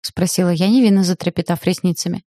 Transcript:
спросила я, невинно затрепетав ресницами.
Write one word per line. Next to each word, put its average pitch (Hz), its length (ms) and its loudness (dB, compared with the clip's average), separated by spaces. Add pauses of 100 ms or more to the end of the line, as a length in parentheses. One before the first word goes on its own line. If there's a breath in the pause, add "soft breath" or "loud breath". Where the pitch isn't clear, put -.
спросила 180 480 -2
я, 175 200 0
невинно 214 360 4
затрепетав 175 600 -4
ресницами. 180 680 -4